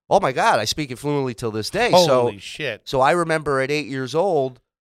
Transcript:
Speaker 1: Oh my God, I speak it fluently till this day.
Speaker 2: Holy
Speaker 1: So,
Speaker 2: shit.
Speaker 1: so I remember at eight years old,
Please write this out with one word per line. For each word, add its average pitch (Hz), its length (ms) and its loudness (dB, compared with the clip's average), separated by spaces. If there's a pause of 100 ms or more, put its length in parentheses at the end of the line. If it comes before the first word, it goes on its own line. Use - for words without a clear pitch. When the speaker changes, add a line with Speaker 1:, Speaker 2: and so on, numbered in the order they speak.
(100)
Speaker 1:
Oh 185 80 4
my 156 140 2
God, 170 260 2
I 107 60 0
speak 139 260 -4
it 117 80 -8
fluently 139 360 -2
till 113 180 -6
this 107 180 -4
day. 220 220 0
Speaker 2:
Holy 175 140 6
Speaker 1:
So, 120 320 2
Speaker 2:
shit. 120 460 -8
Speaker 1:
so 135 160 -2
I 143 120 6
remember 160 480 0
at 135 100 -2
eight 147 160 -2
years 131 300 -6
old, 147 420 0 (320)